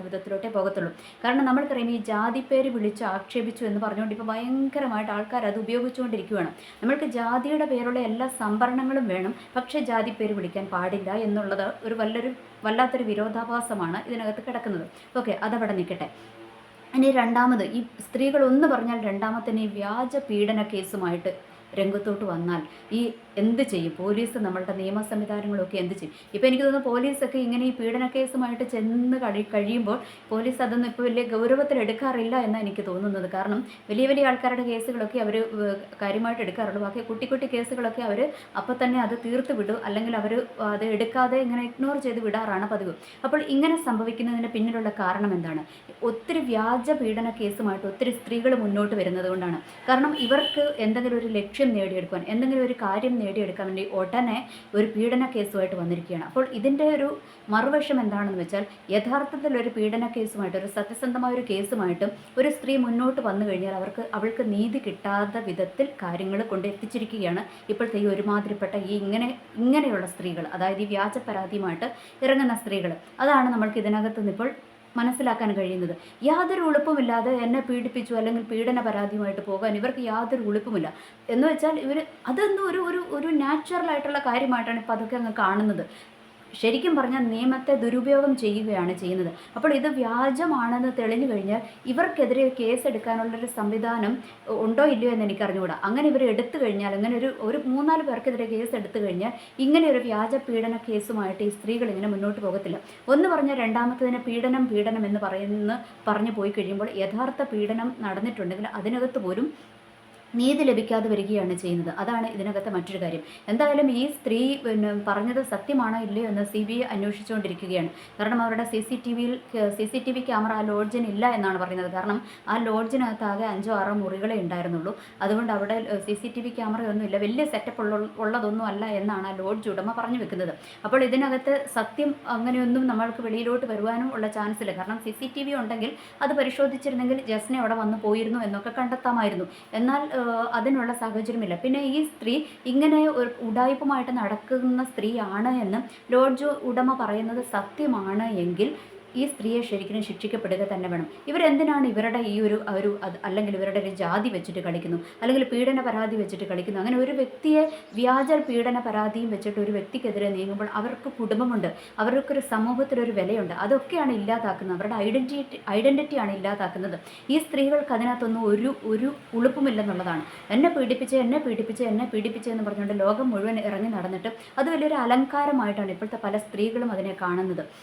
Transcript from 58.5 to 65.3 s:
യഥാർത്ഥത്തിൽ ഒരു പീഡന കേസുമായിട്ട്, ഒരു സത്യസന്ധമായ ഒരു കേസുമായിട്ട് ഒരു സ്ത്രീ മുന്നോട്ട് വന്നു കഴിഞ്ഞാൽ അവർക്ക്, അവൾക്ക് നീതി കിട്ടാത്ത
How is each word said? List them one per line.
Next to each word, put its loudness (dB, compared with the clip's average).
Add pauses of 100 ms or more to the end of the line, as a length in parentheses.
യഥാർത്ഥത്തിൽ 0 (100)
ഒരു -2
പീഡന 0
കേസുമായിട്ട്, -2
ഒരു -6
സത്യസന്ധമായ -2
ഒരു -2
കേസുമായിട്ട് 0 (340)
ഒരു 4
സ്ത്രീ 2 (100)
മുന്നോട്ട് 2 (100)
വന്നു 0
കഴിഞ്ഞാൽ -2
അവർക്ക്, -6 (140)
അവൾക്ക് -2
നീതി 0
കിട്ടാത്ത -2